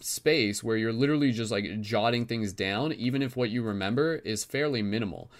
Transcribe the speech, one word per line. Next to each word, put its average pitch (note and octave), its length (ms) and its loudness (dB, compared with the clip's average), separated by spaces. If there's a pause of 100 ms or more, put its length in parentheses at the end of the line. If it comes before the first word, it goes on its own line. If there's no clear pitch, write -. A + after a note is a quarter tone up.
space - 640 0
where A2+ 140 0
you're A2+ 160 0
literally C#3 380 4
just, A2+ 220 -2
like, G#2 280 -2
jotting A2+ 460 0
things A2 260 -2
down, G2+ 400 0
even B2+ 300 0
if B2+ 140 -4
what B2 140 0
you A#2+ 120 0
remember A2+ 540 0
is - 280 -4
fairly C#3 380 0
minimal. G2+ 580 -2